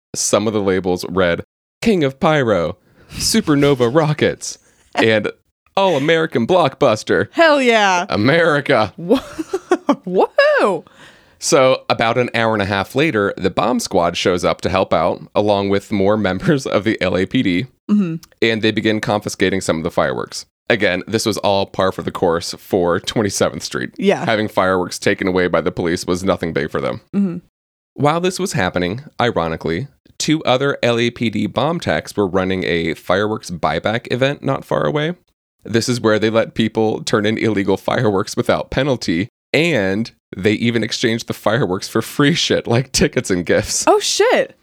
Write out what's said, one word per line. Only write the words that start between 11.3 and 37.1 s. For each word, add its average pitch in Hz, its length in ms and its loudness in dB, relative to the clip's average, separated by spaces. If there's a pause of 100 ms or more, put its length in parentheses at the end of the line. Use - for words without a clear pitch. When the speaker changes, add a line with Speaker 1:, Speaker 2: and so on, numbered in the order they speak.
Speaker 1:
So 131 520 2
about 117 280 0
an 120 160 0
hour 113 180 2
and 107 100 0
a 95 40 -2
half 98 280 -2
later, 123 420 0
the 90 140 0
bomb 151 300 0
squad 87 360 0
shows 90 280 0
up 82 160 0
to - 80 -4
help 95 240 0
out, 87 280 0 (140)
along 101 360 2
with 98 200 -2
more 101 260 2
members 110 500 0
of 101 180 0
the 110 180 0
L 92 140 0
A 95 100 0
P 127 160 0
D, 95 240 0 (240)
Speaker 2:
Mm-hmm. 185 260 2 (240)
Speaker 1:
and 113 220 0
they 110 80 2
begin 107 300 0
confiscating 98 600 -2
some 87 180 -2
of 80 40 -6
the 82 80 -4
fireworks. 65 560 -4 (240)
Again, 95 360 0
this 110 200 -2
was 101 120 0
all 98 280 0
par 95 260 0
for 85 100 -8
the 85 100 -6
course 85 420 -2
for 87 460 0
twenty-seventh 98 640 -2
Street. 62 360 -8
Speaker 2:
Yeah. 180 260 0
Speaker 1:
Having 110 240 0
fireworks 92 500 0
taken 98 280 -2
away 90 220 2
by 85 120 0
the 85 120 -2
police 87 340 -4
was 87 180 -2
nothing 87 280 -2
big 76 180 -2
for 78 100 -4
them. 64 200 -4 (140)
Speaker 2:
Mm-hmm. 185 240 -2 (560)
Speaker 1:
While 151 260 0
this 185 180 -2
was 180 160 -6
happening, 90 480 -2 (180)
ironically, 85 680 -2 (300)
two 160 260 -2
other 135 380 0
L 120 160 0
A 120 120 0
P 117 180 -2
D 107 180 -2
bomb 151 340 -2
techs - 360 -4
were 104 100 2
running 92 380 -2
a 82 300 0
fireworks 104 560 -2
buyback 87 640 -4
event 135 320 -2
not 135 200 -4
far 156 220 -2
away. 151 300 -2 (480)
This 110 240 -2
is 120 120 -2
where 107 200 2
they 110 100 2
let 110 240 0
people 110 480 0
turn 107 240 0